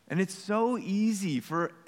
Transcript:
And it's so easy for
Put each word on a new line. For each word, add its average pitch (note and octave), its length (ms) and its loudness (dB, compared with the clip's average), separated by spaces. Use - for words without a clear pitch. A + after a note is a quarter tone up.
And E3+ 140 0
it's F#3 180 -2
so A3+ 400 0
easy G3 600 0
for D#3+ 320 -2